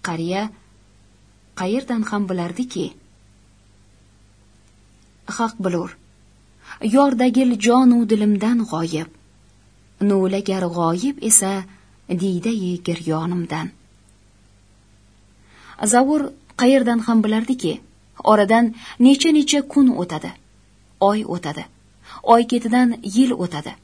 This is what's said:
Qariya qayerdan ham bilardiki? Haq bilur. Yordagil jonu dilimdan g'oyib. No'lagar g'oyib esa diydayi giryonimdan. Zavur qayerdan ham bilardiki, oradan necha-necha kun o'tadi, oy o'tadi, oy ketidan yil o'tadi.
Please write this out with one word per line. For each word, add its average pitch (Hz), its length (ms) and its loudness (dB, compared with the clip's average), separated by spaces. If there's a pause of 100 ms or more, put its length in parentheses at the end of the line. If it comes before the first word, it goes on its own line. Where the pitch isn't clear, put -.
Qariya 175 400 -4 (1120)
qayerdan 226 460 -4
ham 208 220 -4
bilardiki? 180 640 -6 (2500)
Haq 226 280 -4
bilur. 175 340 -4 (920)
Yordagil 254 760 2
jonu 240 400 4 (100)
dilimdan 208 520 2
g'oyib. 165 480 -6 (920)
No'lagar 190 640 0
g'oyib 175 560 -2
esa 196 320 0 (560)
diydayi 185 640 -4 (100)
giryonimdan. 165 840 -4 (2250)
Zavur 269 420 2 (300)
qayerdan 247 480 2
ham 226 220 2
bilardiki, 220 500 -2 (480)
oradan 220 540 4 (220)
necha-necha 285 680 4
kun 277 280 2
o'tadi, 170 400 -6 (680)
oy 208 240 2
o'tadi, 160 400 -8 (560)
oy 233 260 6
ketidan 233 560 2
yil 240 300 2
o'tadi. 165 400 -6 (120)